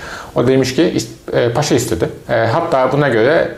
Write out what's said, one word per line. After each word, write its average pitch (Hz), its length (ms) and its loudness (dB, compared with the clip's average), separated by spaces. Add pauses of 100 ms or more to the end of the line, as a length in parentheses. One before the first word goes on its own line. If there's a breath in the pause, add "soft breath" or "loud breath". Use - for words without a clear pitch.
(340 loud breath)
O 131 120 2
demiş 131 280 2
ki 156 80 2
"İst-, - 540 -4
e, 120 160 2
paşa 147 220 0
istedi." 120 340 0 (200)
E, 123 60 0
hatta 131 580 0
buna 147 160 2
göre 123 500 2